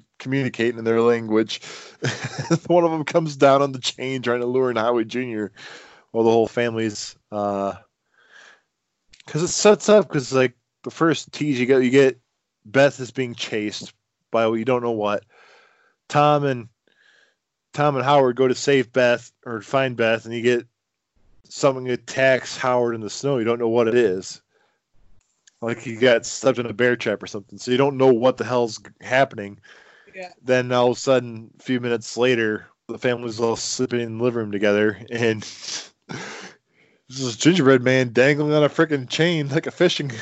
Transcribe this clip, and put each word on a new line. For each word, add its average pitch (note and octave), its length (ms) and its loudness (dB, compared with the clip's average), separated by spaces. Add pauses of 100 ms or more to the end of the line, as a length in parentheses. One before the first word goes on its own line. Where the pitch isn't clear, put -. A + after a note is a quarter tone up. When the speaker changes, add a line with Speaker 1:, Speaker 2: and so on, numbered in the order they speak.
(200)
Speaker 1:
communicating B2+ 580 -2
in A2+ 80 -10
their A2+ 160 2
language. A2+ 600 0
<laughs> - 1040 -6
One E3+ 160 4
of E3 80 2
them D#3+ 120 -4
comes D#3 320 -2
down C#3 280 6
on C#3 80 0
the C3 80 -10
chain C3 420 -6
trying A#2+ 200 -2
to A#2+ 40 -2
lure B2+ 240 0
in A#2 80 -4
Howie A2+ 280 0
Junior A2 460 -6 (600)
while A2+ 120 0
the A2+ 60 6
whole A2+ 180 4
family's, A2+ 680 -4 (160)
uh, G2+ 420 -4 (1500)
'cause D3+ 160 -6
it F3 60 -2
sets G#3 420 2
up, G#3 200 6
'cause, C3+ 220 -4
like, C3 240 0 (280)
the A#2+ 80 -10
first - 400 -2
tease D3 280 -4
you B2 60 0
get, C3 180 4
you B2 60 2
get C3+ 300 4 (460)
Beth C3 340 2
is B2 100 -10
being B2 240 -8
chased G#2+ 600 -6 (360)
by, A2+ 200 0
you A2+ 160 -2
don't B2 180 0
know A#2+ 80 -4
what. G#2 320 -4 (840)
Tom D3 340 2
and, B2+ 260 -4 (1040)
Tom D3 220 0
and B2+ 100 -2
Howard C3+ 300 4
go C3 120 2
to B2+ 80 2
save C3+ 380 0
Beth A#2+ 380 2 (140)
or A2+ 160 -10
find C3 360 -2
Beth, A2+ 280 0
and A#2 80 -10
you A#2 100 -6
get A#2+ 240 2 (800)
something C3 420 -2
attacks B2+ 680 0
Howard B2 360 0
in A2+ 80 -8
the G2+ 80 -8
snow. C#3 300 -4
You A2 60 -2
don't A#2+ 140 0
know A#2 100 -2
what A#2 180 2
it A2+ 80 0
is. F#2+ 460 0 (1200)
Like A#2 180 -6
he A#2 160 -12
got A#2 300 4
stuffed B2 340 0
in A#2+ 60 -6
a A2 80 -10
bear A#2+ 220 0
trap G#2+ 260 -4
or F#2+ 60 -14
something. G2+ 300 -14
So B2 140 -8
you B2+ 60 2
don't C#3 200 2
know C3 160 6
what A#2+ 240 2
the A2+ 80 -8
hell's A#2+ 320 -2
g-, - 120 -20 (120)
happening. A2 580 -2 (560)
Speaker 2:
Yeah. F3+ 140 -16 (120)
Speaker 1:
Then B2+ 300 0
all B2 200 2
of A#2 60 -6
a - 20 -12
sudden, A#2+ 600 -2
a - 40 -20
few B2+ 160 -2
minutes A#2 380 -6
later, A2+ 500 0 (200)
the A2+ 100 -12
family's A#2+ 420 -4
all A2+ 160 0
sleeping A#2+ 460 -4
in A2+ 160 -8
the A#2 60 -4
living A#2+ 160 0
room G#2 120 -6
together, G#2 460 2 (140)
and A2+ 300 0
<laughs> - 720 -16
this - 1080 -18
is B2 180 -4
gingerbread C3+ 460 4
man B2+ 300 0
dangling D3 400 2
on D3+ 100 4
a C#3+ 60 2
frickin' D3 400 0
chain D#3 400 -2
like D3+ 180 -4
a - 40 -6
fishing D#3 400 0 (100)